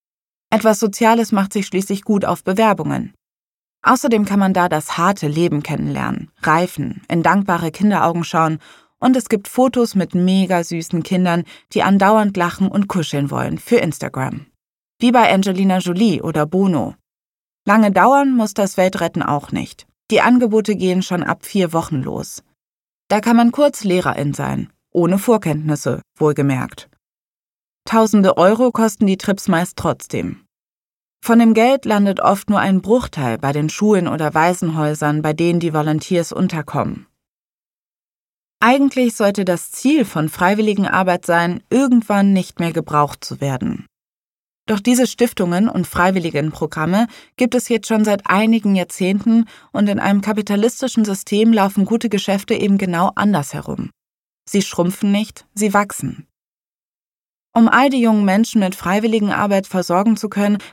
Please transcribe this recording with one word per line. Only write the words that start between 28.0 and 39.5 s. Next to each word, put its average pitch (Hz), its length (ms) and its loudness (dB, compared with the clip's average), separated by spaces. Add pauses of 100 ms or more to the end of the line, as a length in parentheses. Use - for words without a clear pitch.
Euro 220 340 4
kosten 220 360 0
die 190 100 0
Trips - 300 -6
meist 175 300 -2
trotzdem. - 680 -6 (800)
Von 233 140 4
dem 226 160 6
Geld 262 300 2
landet 202 340 0
oft 196 320 0
nur 202 80 2
ein 190 240 2
Bruchteil 160 560 -2
bei 139 120 -2
den 151 180 -2
Schulen 208 380 0
oder 151 280 -2
Waisenhäusern, 156 880 0
bei 156 100 0
denen 170 260 0
die 165 140 -2
Volunteers 156 580 -2
unterkommen. 151 760 -4 (1500)
Eigentlich 254 560 2
sollte 202 280 0
das 180 280 -4